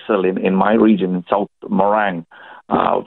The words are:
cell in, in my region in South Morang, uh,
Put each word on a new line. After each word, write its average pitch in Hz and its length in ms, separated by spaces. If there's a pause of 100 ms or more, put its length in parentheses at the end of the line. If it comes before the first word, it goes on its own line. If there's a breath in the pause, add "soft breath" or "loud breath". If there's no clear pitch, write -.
cell 98 200
in, 92 120
in 95 180
my 98 180
region 101 420
in 90 140
South 101 200 (140)
Morang, 98 640 (440 loud breath)
uh, 92 380